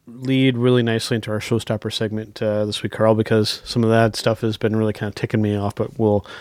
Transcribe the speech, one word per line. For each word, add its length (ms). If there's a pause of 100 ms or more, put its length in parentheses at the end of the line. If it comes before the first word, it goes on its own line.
lead 500
really 240
nicely 320
into 160
our 80
showstopper 540
segment, 500
uh, 220
this 180
week, 80
Carl, 240
because 500
some 200
of 60
that 260
stuff 240
has 160
been 180
really 180
kinda 220
ticking 260
me 140
off, 220
but 200
we'll, 300 (140)